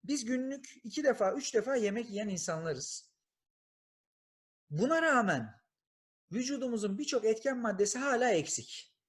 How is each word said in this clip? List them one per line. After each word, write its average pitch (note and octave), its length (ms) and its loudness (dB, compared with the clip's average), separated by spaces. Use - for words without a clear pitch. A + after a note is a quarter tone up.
Biz C4 200 -2
günlük C4 420 -4
iki D4 200 -4
defa, A3 300 4
üç C#4 200 -4
defa B3 220 2
yemek G#3+ 340 0
yiyen G#3 180 -4
insanlarız. E3 840 -4
Buna C4+ 320 2
rağmen F#3+ 480 2
vücudumuzun A#3 640 -2
birçok C#4 260 -2
etken A3+ 340 2
maddesi G#3 400 0
hala B3 320 2
eksik. - 640 -2